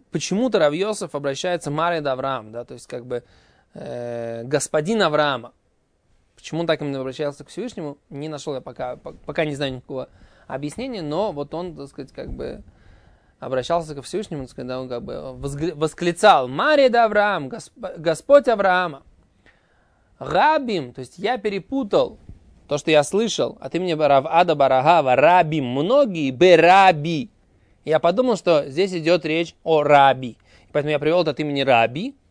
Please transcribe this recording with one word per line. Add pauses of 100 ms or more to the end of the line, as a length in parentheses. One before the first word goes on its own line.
(120)
почему-то
Рав
Йосеф
обращается
«Мари
да
Авраам»,
да,
то
есть
как
бы, (500)
э,
«господин
Авраама». (800)
Почему
он
так
именно
обращался
к
Всевышнему, (120)
не
нашёл
я
пока,
по-,
пока
не
знаю
никакого (380)
объяснения,
но
вот
он,
так
сказать,
как
бы (800)
обращался
ко
Всевышнему,
так
сказать,
да,
он
как
бы
возгл-,
восклицал:
«Мари
да
Авраам,
Госп-,
Господь
Авраама». (1160)
«Рабим»,
то
есть
я
перепутал (480)
то,
что
я
слышал
от
имени
Рав
Ада
Барагава,
«рабим»,
многие,
«бе
раби». (540)
Я
подумал,
что
здесь
идёт
речь
о
раби. (320)
И
поэтому
я
привёл
это
от
имени
раби. (160)